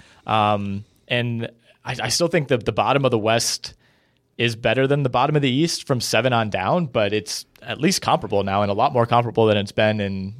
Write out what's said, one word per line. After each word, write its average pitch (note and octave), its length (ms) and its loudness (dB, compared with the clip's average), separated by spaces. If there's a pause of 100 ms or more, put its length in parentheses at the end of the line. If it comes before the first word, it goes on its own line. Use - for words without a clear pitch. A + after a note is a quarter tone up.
(260)
Um, G#2 580 0 (240)
and A#2+ 420 -4 (340)
I, B2+ 200 -8
I A2+ 40 -2
still E3+ 200 0
think D#3+ 200 -2
that A#2+ 160 0
the A2 80 -2
bottom B2 320 2
of B2+ 60 4
the A#2 80 2
West A2 560 -2 (640)
is A#2 180 0
better A#2+ 300 2
than C#3+ 160 0
the C3 80 -2
bottom C3+ 260 2
of C#3+ 60 0
the C3+ 80 2
East D3+ 360 -2
from B2+ 140 -2
seven A#2 320 2
on A2+ 180 2
down, A#2 360 0
but A2 260 0
it's - 340 -4 (160)
at A#2 180 -10
least F3 220 0
comparable A2 400 0
now G2 200 0
and G2+ 80 0
a G2 40 0
lot B2+ 180 0
more A#2 140 2
comparable A#2 400 2
than G#2+ 100 4
it's G2+ 160 -4
been G#2+ 280 2
in, G2 400 -6